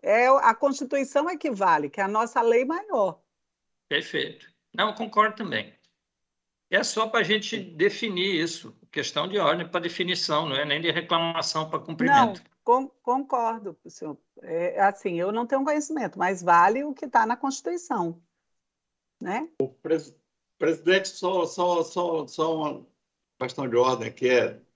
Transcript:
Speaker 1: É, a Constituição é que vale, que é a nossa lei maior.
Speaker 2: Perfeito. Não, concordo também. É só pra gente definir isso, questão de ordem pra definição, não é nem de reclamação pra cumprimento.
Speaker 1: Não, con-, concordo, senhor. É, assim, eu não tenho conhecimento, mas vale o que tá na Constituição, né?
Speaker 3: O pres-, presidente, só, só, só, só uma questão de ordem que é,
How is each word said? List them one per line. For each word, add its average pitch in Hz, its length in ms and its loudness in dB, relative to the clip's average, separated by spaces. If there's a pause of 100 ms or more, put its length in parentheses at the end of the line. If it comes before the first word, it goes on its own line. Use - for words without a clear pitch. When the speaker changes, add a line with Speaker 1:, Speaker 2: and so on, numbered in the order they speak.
Speaker 1:
É, 233 280 4
a 262 260 6
Constituição 277 720 0
é 359 80 -4
que 302 140 -4
vale, 170 400 2
que - 100 -6
é 196 40 0
a 190 40 -2
nossa 226 320 0
lei 233 240 4
maior. 302 560 -2 (680)
Speaker 2:
Perfeito. - 560 -4 (280)
Não, 214 200 -2
concordo 214 420 0
também. 139 380 -6 (960)
É 202 120 2
só 220 240 -2
pra 220 160 0
gente 208 360 -2
definir 185 840 -2
isso, 165 320 -8 (160)
questão 147 380 -4
de 202 100 -2
ordem 170 300 0
pra 175 120 -4
definição, 170 680 -2
não 135 80 -4
é 143 80 -2
nem 147 160 -2
de 165 100 0
reclamação 165 760 -2
pra 160 100 -6
cumprimento. 240 640 2
Speaker 1:
Não, - 220 -20
con-, 262 260 2 (120)
concordo, 233 760 -2 (100)
senhor. 156 320 -12 (240)
É, 175 380 -2
assim, 196 400 0
eu 190 100 0
não 226 160 -2
tenho 269 180 0
conhecimento, 294 540 -4
mas 180 240 -2
vale 180 400 6
o 294 100 -6
que 285 140 -12
tá 240 180 2
na 233 120 0
Constituição, 262 840 -4 (1000)
né? 247 280 -6 (120)
Speaker 3:
O 135 80 -2
pres-, - 460 -4 (440)
presidente, 165 500 2
só, 180 380 -2
só, 175 380 0
só, 165 420 -4
só 160 300 -2
uma 151 300 -6 (520)
questão 127 300 -6
de 117 80 0
ordem 120 360 2
que 123 160 0
é, 120 320 2 (160)